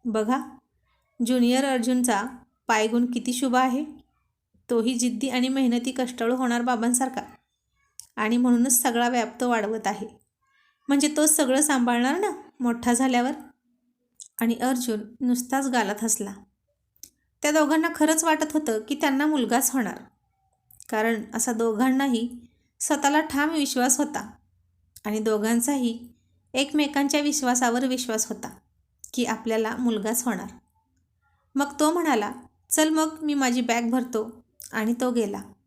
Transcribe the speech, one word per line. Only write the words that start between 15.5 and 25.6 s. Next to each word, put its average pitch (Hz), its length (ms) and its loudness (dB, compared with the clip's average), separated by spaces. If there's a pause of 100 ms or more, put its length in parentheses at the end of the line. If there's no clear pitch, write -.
गालात 214 360 -2
हसला. 202 300 -2 (1120)
त्या 294 80 2
दोघांना 311 440 4
खरंच 320 280 2
वाटत 311 300 0
होतं 277 260 0
की 247 160 -4
त्यांना 285 300 0
मुलगाच 240 460 2
होणार, 254 260 -2 (920)
कारण 220 340 0 (100)
असा 233 200 -2
दोघांनाही 240 760 2 (500)
स्वतःला 294 420 2
ठाम 302 280 -2
विश्वास 277 480 0
होता 285 320 -4 (760)
आणि 214 140 -2
दोघांचाही 233 800 0 (560)